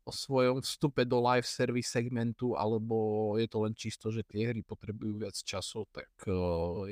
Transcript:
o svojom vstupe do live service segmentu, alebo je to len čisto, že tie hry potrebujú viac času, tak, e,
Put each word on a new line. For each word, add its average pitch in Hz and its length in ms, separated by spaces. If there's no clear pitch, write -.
o - 80
svojom 131 520
vstupe 135 400
do 123 160
live 123 240
service 123 480
segmentu, 120 640
alebo 107 800
je 113 80
to 110 200
len 110 100
čisto, - 340
že 110 160
tie 110 240
hry 117 160
potrebujú 107 540
viac 98 160
času, - 560
tak, - 180
e, 98 80